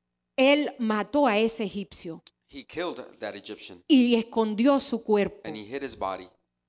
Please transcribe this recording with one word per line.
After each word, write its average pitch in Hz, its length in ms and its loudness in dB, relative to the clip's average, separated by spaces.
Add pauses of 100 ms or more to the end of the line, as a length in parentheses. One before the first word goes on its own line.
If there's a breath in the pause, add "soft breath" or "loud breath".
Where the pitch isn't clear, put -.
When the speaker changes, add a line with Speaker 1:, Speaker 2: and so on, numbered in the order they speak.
(360)
Speaker 1:
él 285 420 2
mató 214 500 0
a 208 100 2
ese 226 260 -2
egipcio 185 580 -10 (260)
Speaker 2:
he 135 160 -16
killed 151 400 -8 (160)
that 104 160 -8
Egyptian 101 520 -14
Speaker 1:
y 247 280 6
escondió 226 640 2
su - 240 -6
cuerpo. 202 400 0
Speaker 2:
and 107 120 -10
he 107 80 -10
hid 131 180 -10
his 117 140 -8
body. 92 320 -6 (400)